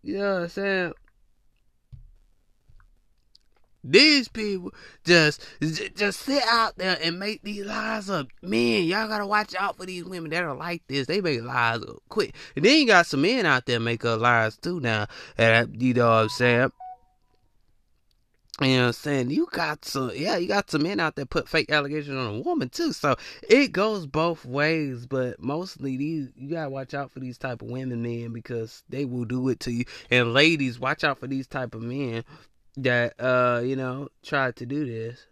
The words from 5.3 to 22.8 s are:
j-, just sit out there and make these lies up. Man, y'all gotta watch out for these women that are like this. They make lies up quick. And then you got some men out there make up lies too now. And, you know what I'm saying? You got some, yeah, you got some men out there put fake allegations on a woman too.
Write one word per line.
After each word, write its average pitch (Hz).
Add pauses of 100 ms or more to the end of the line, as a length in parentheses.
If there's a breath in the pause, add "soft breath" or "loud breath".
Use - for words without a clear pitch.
j-, 156
just 294
sit 269
out 226
there 185
and 170
make 208
these 202
lies 214
up. 156 (140)
Man, 220
y'all 202
gotta 208
watch 208
out 190
for 185
these 180
women 170
that 175
are 147
like 165
this. 135
They 190
make 147
lies 117
up -
quick. - (200 loud breath)
And 151
then 294
you 269
got 180
some 135
men 214
out 135
there 120
make 117
up 113
lies 113
too 175
now. 110 (300 loud breath)
And, 113
you 127
know 117
what 113
I'm 110 (2750)
saying? 135
You 311
got 156
some, 131
yeah, 190
you 175
got 202
some 147
men 190
out 160
there 139
put -
fake 147
allegations 143
on 113
a 117
woman 302
too. 330